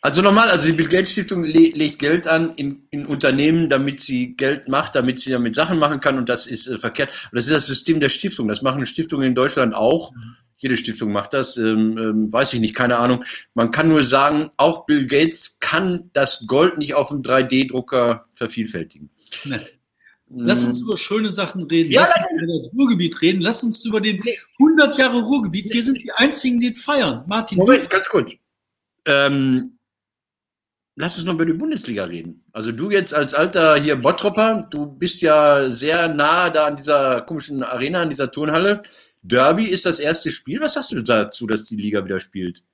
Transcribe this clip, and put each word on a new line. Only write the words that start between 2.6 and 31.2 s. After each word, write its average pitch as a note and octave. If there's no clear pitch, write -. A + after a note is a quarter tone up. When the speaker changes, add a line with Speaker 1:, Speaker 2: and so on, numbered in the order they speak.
Speaker 1:
in C#3+
Unternehmen, D3
damit C#3
sie B2
Geld C#3
macht, C#3
damit B2+
sie C3
damit A#2+
Sachen E3
machen D3
kann C3+
und A#2+
das B2
ist, B2
äh, A#2
verkehrt. B2+
Und A#2
das A#2+
ist D3+
das D3
System D#3
der C#3+
Stiftung. -
Das G#2
machen C3
Stiftungen D3
in B2+
Deutschland B2+
auch. D3
Speaker 2:
Mhm. A2+
Speaker 1:
Jede C3
Stiftung A2
macht G2+
das, C3
ähm, A2
ähm, A2
weiß C3
ich A#2+
nicht, A2
keine B2
Ahnung. B2
Man A#2
kann D#3
nur D3+
sagen, D3
auch D#3+
Bill D3
Gates D3+
kann F3
das C3
Gold D#3
nicht C#3+
auf C#3
dem C#3
drei C3
D C3
Drucker B2
vervielfältigen. F2+
Speaker 2:
Nee. C3+
Lass A#2+
uns A#2+
Speaker 1:
Mm. A#2+
Speaker 2:
über -
schöne G#3+
Sachen F3+
reden. E3
Speaker 1:
Ja, C4+
Speaker 2:
Lass -
Speaker 1:
nein. -
Speaker 2:
uns D#4+
über E3
das -
Ruhrgebiet G#3
reden. F#3
Lass A3
uns A3
über A3
den G3+
Speaker 1:
Nee. A#3
Speaker 2:
hundert D4+
Jahre B3
Ruhrgebiet. G#3+
Wir -
Speaker 1:
Nee. A#3
Speaker 2:
sind B3+
die A#3
Einzigen, B3
die A#3+
feiern. G#3+
Martin, G#3
Speaker 1:
Moment, A3+
Speaker 2:
du -
Speaker 1:
ganz F#3+
kurz. D3+
Ähm, C#3
lass E3+
uns E3